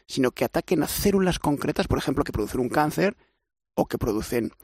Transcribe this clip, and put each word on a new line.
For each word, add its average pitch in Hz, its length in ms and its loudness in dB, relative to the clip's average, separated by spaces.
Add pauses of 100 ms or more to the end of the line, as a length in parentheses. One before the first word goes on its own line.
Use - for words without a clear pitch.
sino 127 240 0
que - 140 -4
ataquen 165 400 0
a - 40 -4
células 190 500 2
concretas, - 500 0
por - 100 0
ejemplo, 139 260 0
que - 80 -4
producen 107 280 -2
un 123 80 0
cáncer 151 480 2 (580)
o 92 120 2
que - 120 -4
producen, 107 540 -2 (120)